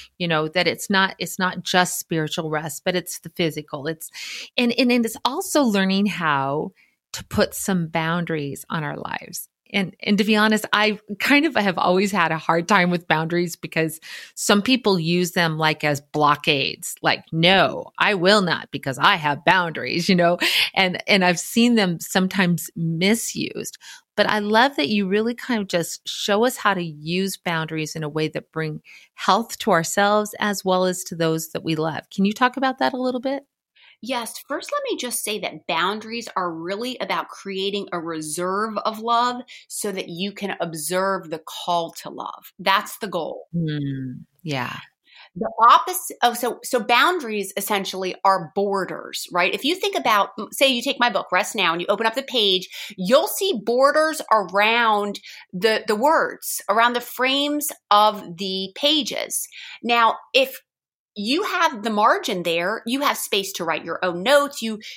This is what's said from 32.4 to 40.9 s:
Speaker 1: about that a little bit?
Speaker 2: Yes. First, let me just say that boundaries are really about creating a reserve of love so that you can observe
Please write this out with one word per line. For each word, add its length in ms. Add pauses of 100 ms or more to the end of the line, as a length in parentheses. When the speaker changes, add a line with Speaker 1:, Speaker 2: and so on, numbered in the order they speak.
Speaker 1:
about 220
that 140
a 80
little 200
bit? 240 (600)
Speaker 2:
Yes. 280 (140)
First, 220
let 200
me 80
just 260
say 140
that 280
boundaries 720
are 160
really 480
about 280
creating 640
a 80
reserve 840
of 140
love 420 (260)
so 240
that 200
you 200
can 300
observe 720